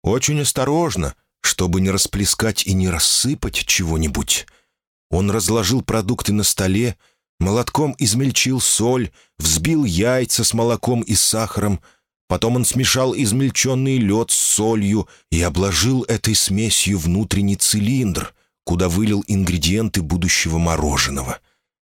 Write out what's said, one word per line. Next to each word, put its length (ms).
Очень 380
осторожно, 720
чтобы 400
не 100
расплескать 720
и 80
не 160
рассыпать 680
чего-нибудь, 920
он 180
разложил 520
продукты 500
на 120
столе, 540
молотком 600
измельчил 640
соль, 500
взбил 460
яйца 600
с 100
молоком 480
и 140
сахаром, 680
потом 280
он 100
смешал 480
измельченный 840
лед 340
с 40
солью 720
и 120
обложил 600
этой 300
смесью 640
внутренний 600
цилиндр, 760
куда 240
вылил 400
ингредиенты 720
будущего 560
мороженого. 800